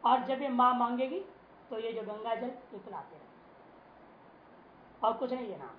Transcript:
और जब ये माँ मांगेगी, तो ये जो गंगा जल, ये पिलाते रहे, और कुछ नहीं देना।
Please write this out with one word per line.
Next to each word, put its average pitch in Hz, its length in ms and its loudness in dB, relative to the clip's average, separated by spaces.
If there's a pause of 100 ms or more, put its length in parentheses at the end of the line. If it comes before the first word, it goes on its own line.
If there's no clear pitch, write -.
और 240 200 6
जब 262 180 -2
ये 277 60 -2
माँ 247 260 6
मांगेगी, 247 460 0 (500)
तो 220 80 -6
ये 226 140 -4
जो 226 100 -6
गंगा 214 320 -4
जल, 240 120 -4
ये 240 320 -10
पिलाते 175 380 -12
रहे, 139 100 -20 (1800)
और 226 80 4
कुछ 254 200 -2
नहीं 254 140 -4
देना। 151 320 -10